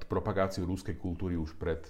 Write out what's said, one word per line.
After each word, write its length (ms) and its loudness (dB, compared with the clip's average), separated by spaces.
propagáciu 560 2
ruskej 320 0
kultúry 400 -2
už 240 -2
pred, 320 0